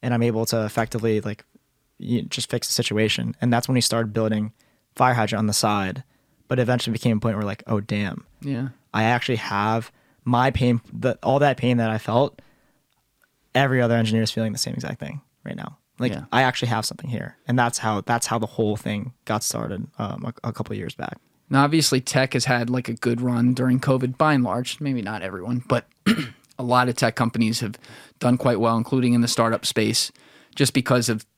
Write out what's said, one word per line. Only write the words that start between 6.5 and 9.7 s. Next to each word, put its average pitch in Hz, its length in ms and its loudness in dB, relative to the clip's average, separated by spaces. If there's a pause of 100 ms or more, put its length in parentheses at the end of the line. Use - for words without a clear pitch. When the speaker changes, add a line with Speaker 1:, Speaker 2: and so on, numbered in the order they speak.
Speaker 1:
eventually 120 340 0
became 110 260 0
a - 20 -2
point 110 160 -2
where, 107 80 -4
like, 98 240 -6
"Oh, 110 120 0
damn. 104 440 -4 (160)
Speaker 2:
Yeah. 135 280 -6 (260)
Speaker 1:
I 110 100 0
actually 120 320 0
have 110 560 -2 (320)